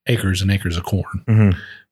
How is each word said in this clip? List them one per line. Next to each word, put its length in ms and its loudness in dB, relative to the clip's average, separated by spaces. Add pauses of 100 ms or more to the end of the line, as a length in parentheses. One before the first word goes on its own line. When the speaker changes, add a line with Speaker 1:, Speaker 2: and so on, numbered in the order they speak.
Speaker 1:
acres 340 0
and 80 0
acres 260 -2
of 80 -6
corn. 440 -6
Speaker 2:
Mm-hmm. 300 4 (340)